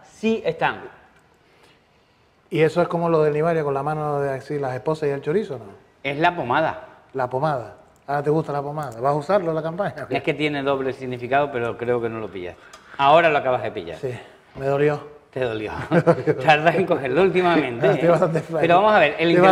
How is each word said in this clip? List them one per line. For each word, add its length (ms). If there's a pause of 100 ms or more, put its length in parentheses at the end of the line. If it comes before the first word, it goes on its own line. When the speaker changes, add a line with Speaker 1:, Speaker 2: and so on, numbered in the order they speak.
Speaker 1:
sí 420
estamos. 440 (1600)
Speaker 2:
Y 120
eso 200
es 60
como 200
lo 140
del 100
Nivaria 320
con 100
la 80
mano 380
de 140
así, 240
las 160
esposas 340
y 40
el 100
chorizo, 360
¿no? 260 (200)
Speaker 1:
Es 140
la 180
pomada. 500 (280)
Speaker 2:
La 160
pomada. 460 (300)
Ahora 160
te 80
gusta 220
la 100
pomada. 380
¿Vas 120
a 40
usarlo 340
en 60
la 60
campaña? 480
Speaker 1:
Es 120
que 120
tiene 280
doble 300
significado, 580
pero 280
creo 240
que 80
no 100
lo 80
pillas. 260 (440)
Ahora 320
lo 80
acabas 240
de 100
pillar. 260
Speaker 2:
Sí, 160 (420)
me 100
dolió. 480 (180)
Speaker 1:
Te 80
dolió. 320 (180)
Speaker 2:
<laughs> 560
Speaker 1:
Tardas 300
en 100
cogerlo 360
últimamente, 680
Speaker 2:
Estoy 160
Speaker 1:
¿eh? 40
Speaker 2:
bastante 300
fla-, 200
Speaker 1:
Pero 160
vamos 160
a 80
ver, 180
el 120
Speaker 2:
estoy 40
Speaker 1:
intele- 180